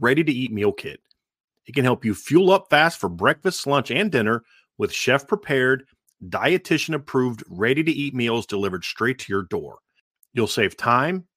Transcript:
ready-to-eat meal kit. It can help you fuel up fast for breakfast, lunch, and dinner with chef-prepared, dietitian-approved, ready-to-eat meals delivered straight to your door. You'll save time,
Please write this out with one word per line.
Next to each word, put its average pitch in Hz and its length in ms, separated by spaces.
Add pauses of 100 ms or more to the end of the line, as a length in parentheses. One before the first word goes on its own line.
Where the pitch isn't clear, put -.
ready-to-eat 131 500
meal 104 220
kit. - 260 (680)
It 120 80
can 135 120
help 123 180
you 110 100
fuel 180 380
up 190 180
fast 156 300
for 98 80
breakfast, 113 580
lunch, 139 240
and 185 220
dinner 117 320 (340)
with 101 140
chef-prepared, 131 920 (420)
dietitian-approved, 135 1200
ready-to-eat 139 680
meals 117 320
delivered 98 380
straight 127 360
to - 120
your 98 120
door. 76 340 (560)
You'll 113 140
save 104 280
time, 147 480 (140)